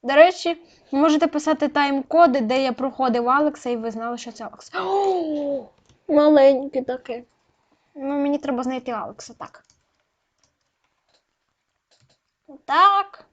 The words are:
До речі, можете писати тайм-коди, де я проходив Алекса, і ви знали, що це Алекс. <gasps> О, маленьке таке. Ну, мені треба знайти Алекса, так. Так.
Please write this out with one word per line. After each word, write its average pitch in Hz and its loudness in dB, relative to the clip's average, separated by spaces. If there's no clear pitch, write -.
До 254 -4
речі, 339 4
можете 302 2
писати 302 -2
тайм-коди, 277 2
де 247 -2
я 254 -2
проходив 254 -2
Алекса, 294 0
і 240 -4
ви 226 -8
знали, 226 -10
що 240 -16
це 220 -16
Алекс. - -20
<gasps> - -10
О, 349 -4
маленьке 277 4
таке. 247 -10
Ну, 277 -6
мені 285 -2
треба 262 -6
знайти 254 -8
Алекса, 214 -12
так. - -20
Так. 392 0